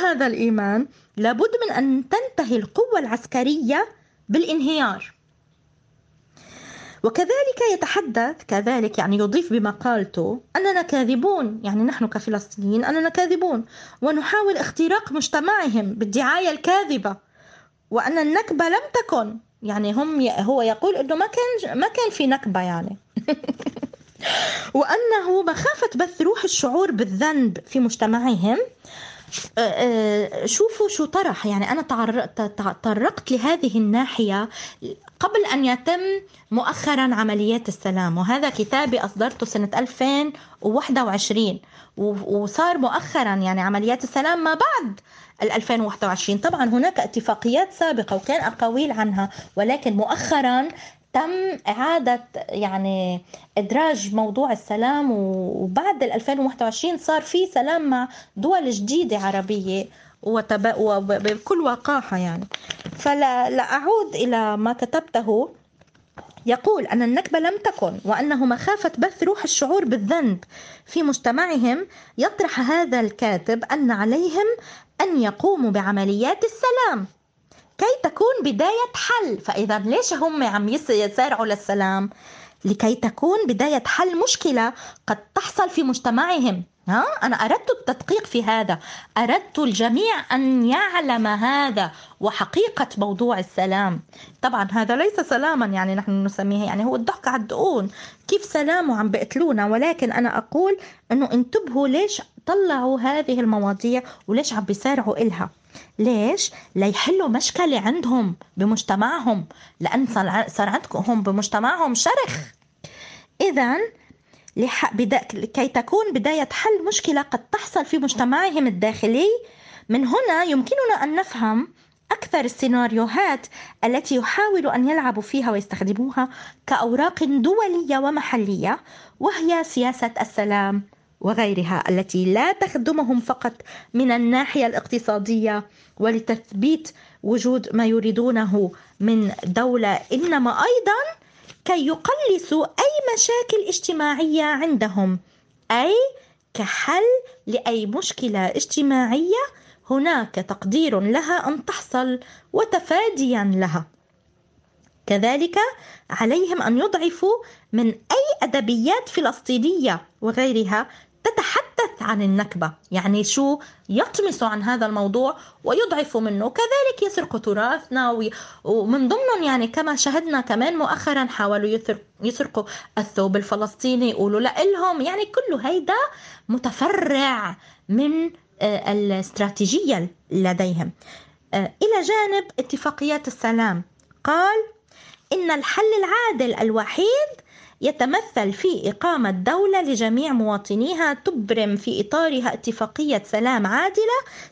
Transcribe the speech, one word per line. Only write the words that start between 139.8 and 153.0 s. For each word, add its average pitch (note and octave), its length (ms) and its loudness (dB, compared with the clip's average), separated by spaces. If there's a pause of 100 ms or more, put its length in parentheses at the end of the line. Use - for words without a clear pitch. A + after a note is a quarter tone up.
إنما C#4 380 2
أيضًا A#4+ 680 2 (440)
كي E4+ 220 2
يقلصوا F4 800 2
أي C#5 480 0
مشاكل A4+ 540 0
اجتماعية D#4 760 0
عندهم، G#3+ 760 0 (520)
أي C#4+ 240 2 (580)
كحل D4 500 -2 (440)
لأي A3+ 380 -2
مشكلة G#3 640 -2
اجتماعية C#4+ 960 0 (460)
هناك C#4 460 0
تقدير G3+ 640 0
لها D4 480 0
أن C#4+ 180 -4
تحصل B3+ 540 -4 (340)
وتفاديا E4+ 1040 2